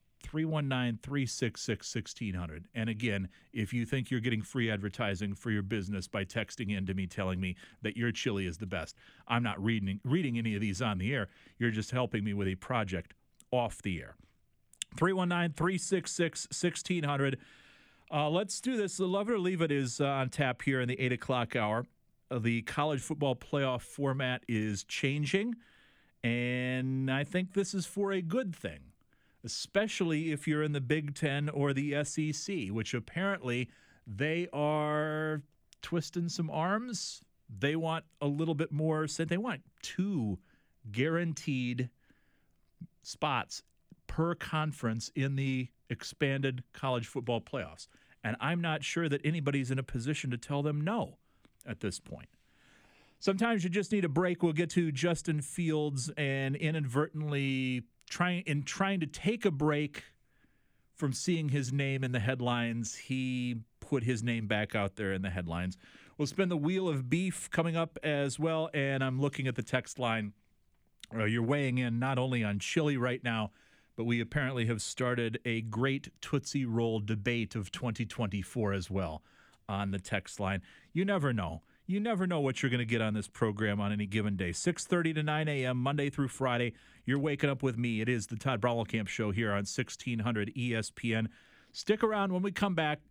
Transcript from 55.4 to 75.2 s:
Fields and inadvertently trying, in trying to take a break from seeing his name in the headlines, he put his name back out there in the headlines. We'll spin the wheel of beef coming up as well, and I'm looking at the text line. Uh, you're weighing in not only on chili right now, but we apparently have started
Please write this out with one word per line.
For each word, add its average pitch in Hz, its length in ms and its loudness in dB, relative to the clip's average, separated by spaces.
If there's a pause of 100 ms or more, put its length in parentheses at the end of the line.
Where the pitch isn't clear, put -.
Fields 151 720 0
and 135 400 0
inadvertently 139 1300 0 (260)
trying, 180 360 0
in 147 180 0
trying 196 380 0
to 151 60 0
take 220 360 0
a 202 80 4
break 147 520 2 (920)
from 139 160 2
seeing 160 380 2
his 131 240 2
name 135 300 2
in 127 100 0
the 123 60 2
headlines, 117 760 0
he 127 600 -2 (240)
put 131 220 0
his 117 200 0
name 113 240 0
back 107 280 2
out 101 200 0
there 101 160 0
in 95 100 0
the 95 80 -2
headlines. 90 480 -2 (400)
We'll 147 100 0
spin 190 200 2
the 175 80 2
wheel 180 320 2
of 131 220 0
beef 175 420 0
coming 165 240 2
up 165 280 -2
as 143 360 0
well, 160 340 2
and 139 300 0
I'm 131 160 0
looking 139 280 0
at 123 80 0
the 117 80 -2
text - 360 -2
line. 113 340 0 (800)
Uh, 113 120 2
you're 117 180 4
weighing 131 360 2
in 117 200 2
not 131 180 0
only 127 260 2
on 104 160 0
chili 151 360 2
right 123 280 0
now, 113 280 0 (440)
but 113 100 -2
we 120 160 2
apparently 131 440 0
have 113 160 2
started 120 640 0